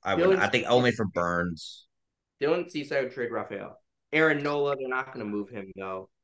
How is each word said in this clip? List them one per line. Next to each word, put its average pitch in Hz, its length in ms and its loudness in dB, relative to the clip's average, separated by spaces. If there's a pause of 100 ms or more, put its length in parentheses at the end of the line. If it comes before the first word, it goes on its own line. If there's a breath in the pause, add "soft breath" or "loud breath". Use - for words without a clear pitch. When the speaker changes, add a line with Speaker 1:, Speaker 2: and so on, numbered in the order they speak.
Speaker 1:
I 98 140 0
Speaker 2:
Dylan - 20 2
Speaker 1:
wouldn't. 92 220 6
I 101 80 4
think 120 160 2
Speaker 2:
Cease - 80 2
Speaker 1:
only 123 180 6
for 110 160 -2
Burns. 87 800 -2 (560)
Speaker 2:
Dylan 170 260 0
Cease, 147 220 -8
I 139 120 0
would 120 100 -4
trade 120 180 -6
Rafael. 101 500 -8 (320)
Aaron 151 300 4
Nola, 143 320 0
they're 131 140 -6
not 131 240 -4
gonna 120 120 -8
move 104 260 -6
him, 101 260 -12
though. 95 340 -10 (140)